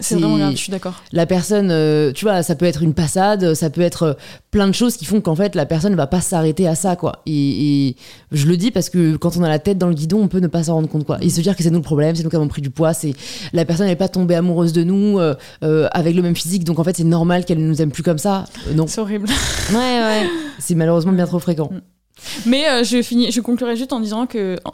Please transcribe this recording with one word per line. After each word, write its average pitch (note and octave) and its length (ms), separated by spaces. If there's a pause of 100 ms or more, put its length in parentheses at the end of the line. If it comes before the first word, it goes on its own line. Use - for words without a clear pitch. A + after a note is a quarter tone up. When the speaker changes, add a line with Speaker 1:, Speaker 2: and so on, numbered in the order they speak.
Speaker 1:
c'est F3 140
Speaker 2:
C'est - 0
Speaker 1:
vraiment D#3+ 220
grave, D3 140
je C3 60
suis - 140
d'accord. F#3 300 (120)
Speaker 2:
la E3+ 140
personne, F#3 440
euh, D3+ 420
tu F#3+ 120
vois, G3 180
ça E3+ 120
peut F3+ 100
être E3 160
une D#3+ 140
passade, F#3 580
ça D#3 160
peut D3+ 120
être, F3 220
euh, D#3 100 (380)
plein G3+ 160
de G3 60
choses A#3 240
qui D#3 80
font G3+ 160
qu'en D#3+ 140
fait G3 200
la D#3 100
personne E3 300
va D3 120
pas F3+ 140
s'arrêter D#3+ 460
à E3 80
ça, F3+ 200
quoi. - 300
Et, C#3+ 640
et B2 60 (360)
je D3 160
le F3 100
dis G#3+ 140
parce F3+ 180
que D#3+ 280
quand E3+ 200
on F3 60
a E3 60
la D#3 100
tête G3+ 180
dans F3+ 120
le F3 40
guidon, D#3+ 280
on G3+ 80
peut F#3 100
ne F3+ 80
pas E3 160
s'en E3 120
rendre D#3+ 140
compte, D3+ 160
quoi. D3+ 160
Et F3 80
se F3 120
dire F#3 160
que - 60
c'est E3+ 60
nous E3+ 100
le D3+ 40
problème, D3+ 320
c'est E3 80
nous D#3+ 60
qui E3+ 80
avons D3+ 100
pris D3 140
du C#3 80
poids, D#3+ 240
c'est D#3 200 (400)
la E3+ 120
personne E3+ 220
n'est F3 100
pas F#3+ 100
tombée F3+ 280
amoureuse E3+ 380
de E3+ 100
nous, G3 360
euh, D#3 160 (280)
euh, D#3 280
avec E3+ 240
le F3+ 60
même F3 140
physique, F3 280
donc D#3+ 160
en E3 60
fait F3+ 120
c'est E3+ 60
normal E3+ 420
qu'elle E3 140
nous D#3 220
aime D3+ 100
plus - 120
comme E3+ 140
ça. G3 280 (240)
Euh, C#3 40
non. D#3 140
Speaker 1:
C'est F#3+ 140
horrible. G#3 260 (220)
<laughs> - 220
Speaker 2:
Ouais, - 60
ouais. A#3+ 520 (300)
C'est - 160
malheureusement E3 360
bien F3+ 160
trop F3+ 120
fréquent. D#3 320
Speaker 1:
Mm. F3+ 100 (640)
Mais, C4+ 240
euh, B3 160
je A#3+ 160
finis, A#3+ 300
je A#3+ 100
conclurai A#3+ 340
juste C4 160
en C4 80
disant A3 260
que, F#3+ 320 (160)